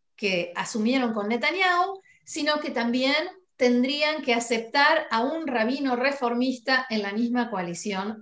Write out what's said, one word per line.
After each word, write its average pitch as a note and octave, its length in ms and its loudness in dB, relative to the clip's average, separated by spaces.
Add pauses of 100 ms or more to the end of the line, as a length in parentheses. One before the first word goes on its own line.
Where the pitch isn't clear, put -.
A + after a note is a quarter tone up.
(160)
que F3+ 400 -2
asumieron A#3 580 0
con G#3 140 -2
Netanyahu, F4+ 760 0 (220)
sino D4+ 380 -2
que D#4 100 -6
también B3+ 440 0 (420)
tendrían C4+ 640 2
que A#3 120 0
aceptar C#4 760 2
a A3+ 140 2
un D#4+ 200 -4
rabino B3 520 0
reformista B3+ 920 0
en A3 120 0
la G3+ 100 -4
misma A#3 380 0
coalición F#3+ 720 -4